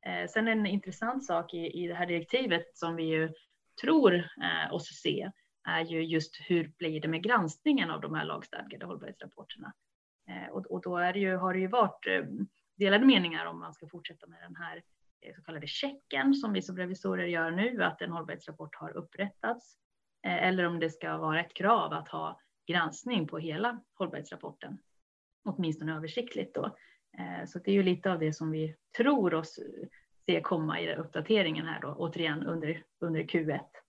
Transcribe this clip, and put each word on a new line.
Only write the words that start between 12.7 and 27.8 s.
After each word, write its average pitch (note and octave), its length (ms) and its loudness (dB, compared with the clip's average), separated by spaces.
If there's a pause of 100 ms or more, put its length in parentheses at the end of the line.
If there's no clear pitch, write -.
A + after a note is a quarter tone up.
delade G3+ 280 6
meningar E3+ 400 6
om E3+ 140 -8
man E3 140 -12
ska D3+ 140 -18
fortsätta E3 380 -16
med E3 160 -20
den F3 140 -16
här, E3 200 -10 (440)
eh, - 140 -16
så - 80 -20
kallade D#3+ 240 -10
checken C#4 680 2
som G#3+ 180 0
vi F#3 100 2
som F#3 140 -8
revisorer F#3 500 -2
gör E3 240 0
nu, G#3 320 2
att F3 200 0
en E3+ 100 -4
hållbarhetsrapport E3 640 -10
har - 220 -12
upprättats, G3 800 -6 (500)
eh, F3+ 220 2
eller F#3 160 4
om E3+ 160 0
det E3 100 2
ska D#3+ 260 -6
vara D#3+ 240 2
ett E3+ 140 -6
krav F#3 380 4
att D#3 160 -6
ha D#3+ 320 -6 (260)
granskning E3+ 640 0
på E3 100 -6
hela F#3 420 -2 (140)
hållbarhetsrapporten, D#3+ 840 -8 (680)
åtminstone D#3+ 520 -2
översiktligt F#3 580 -6
då. - 220 -4 (420)
Eh, F3 280 -8
så - 120 -10
det F3+ 120 -2
är G3+ 40 6
ju G3+ 80 6